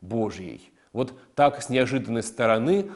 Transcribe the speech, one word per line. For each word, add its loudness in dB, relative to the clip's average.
Божьей. -6
Вот -6
так 4
с -10
неожиданной 0
стороны 2